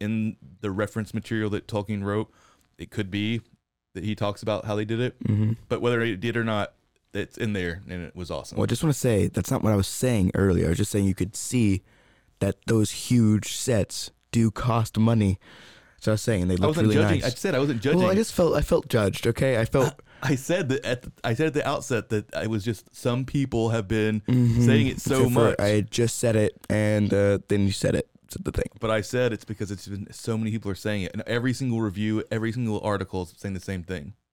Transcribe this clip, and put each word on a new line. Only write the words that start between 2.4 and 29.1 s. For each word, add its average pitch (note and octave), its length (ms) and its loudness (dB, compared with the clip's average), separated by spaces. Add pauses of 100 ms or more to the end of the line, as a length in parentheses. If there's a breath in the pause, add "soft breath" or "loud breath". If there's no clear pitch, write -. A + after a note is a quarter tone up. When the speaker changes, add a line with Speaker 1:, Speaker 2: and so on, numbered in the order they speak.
Speaker 1:
It F2+ 120 -14
could G#2 200 -6
be G#2+ 320 -2 (520)
that F2 80 -8
he G#2+ 120 -2
talks G2+ 280 -4
about G#2+ 220 -2
how G#2+ 100 -4
they G#2+ 120 -2
did A2+ 140 -4
it. - 240 -4
Speaker 2:
Mm-hmm. G#2+ 280 2 (160)
Speaker 1:
But - 140 -4
whether A#2+ 180 2
it A2+ 200 -2
did A#2 180 -2
or A#2 60 0
not, G#2+ 280 -2 (400)
it's G2 240 -8
in A2 160 -4
there, F2+ 340 -4
and F2+ 160 -10
it - 140 -14
was F2+ 140 -10
awesome. - 260 -10
Speaker 2:
Well, G#2 80 0
I - 40 0
just A#2 140 -2
wanna D3+ 120 2
say, G#2+ 320 2
that's - 240 -2
not - 120 0
what G#2+ 120 4
I - 20 4
was G2 120 2
saying A#2+ 460 2
earlier. F2+ 320 4
I - 40 2
was F2 80 0
just G#2 120 0
saying G2+ 140 2
you F#2+ 100 2
could F#2 220 -4
see G#2 460 2 (560 soft breath)
that G2 180 -2 (100)
those A2 260 4
huge G#2+ 640 2
sets - 560 -2 (200)
do A2+ 200 4
cost A2+ 480 0
money. A2 400 4 (640 loud breath)
So A2 120 0
I - 20 4
was G#2+ 80 -2
saying F#2 260 0
they F#2 60 2
Speaker 1:
I - 20 0
Speaker 2:
look F#2 120 2
Speaker 1:
wasn't C3 200 2
Speaker 2:
really G#2+ 140 4
Speaker 1:
judging. F#2+ 180 2
Speaker 2:
nice. B2+ 120 -2
Speaker 1:
I - 20 -4
said - 200 -4
I - 40 2
wasn't C#3 240 0
judging. E3+ 180 2
Speaker 2:
Well, F#3 100 2
I F#3+ 40 2
just A3 180 0
felt, E3+ 220 2
I D3 80 2
felt - 260 0
judged. G#2 380 0
Okay, A#2+ 340 0
I A2+ 60 0
felt. C#3 280 2 (280 loud breath)
Speaker 1:
I, C#3 100 2
I - 40 4
said F3 340 -2
that - 140 -2
at B2 180 -4
the, - 100 -18 (100)
I A#2 120 -2
said D#3 140 0
at C3 60 -4
the C#3 140 -2
outset C#3 400 -4
that G#2+ 260 -4
I D#2+ 140 -4
was A2 160 -2
just, - 300 -6
some B2+ 300 -2
people B2+ 460 0
have A2+ 180 -2
been G#2+ 340 2
Speaker 2:
Mm-hmm. A#2+ 400 4
Speaker 1:
saying A#2 260 6
it - 120 -4
so - 160 0
Speaker 2:
Except A#2+ 180 4
for A#2+ 60 6 (100)
Speaker 1:
much. - 100 -2
Speaker 2:
I G2+ 80 4
had G#2+ 220 2
just A#2 280 0
said A2+ 180 2
it, G#2+ 180 2 (160)
and, G#2 420 2
uh, G2+ 260 4 (100)
then G2+ 180 4
you F#2+ 60 2
said - 220 0
it. - 140 0 (220)
Said - 140 -10
the - 80 -4
thing. - 140 -2 (140)
Speaker 1:
But A2+ 100 -2
I A2 100 2
said B2 320 0